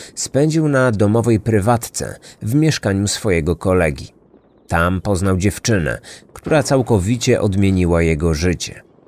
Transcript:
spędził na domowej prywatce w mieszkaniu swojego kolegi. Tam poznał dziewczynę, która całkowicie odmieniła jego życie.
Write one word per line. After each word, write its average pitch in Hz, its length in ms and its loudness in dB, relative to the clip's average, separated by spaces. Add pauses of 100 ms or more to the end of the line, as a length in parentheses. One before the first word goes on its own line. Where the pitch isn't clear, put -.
(140)
spędził 156 540 0
na 131 240 2
domowej 110 480 2
prywatce 110 760 -2 (240)
w 110 120 -2
mieszkaniu 104 540 0
swojego 85 480 0
kolegi. 85 560 0 (560)
Tam 87 320 0
poznał 95 360 0
dziewczynę, 87 640 -2 (320)
która 151 300 0
całkowicie 120 800 0
odmieniła 92 600 2
jego 82 320 0
życie. 82 480 -4 (260)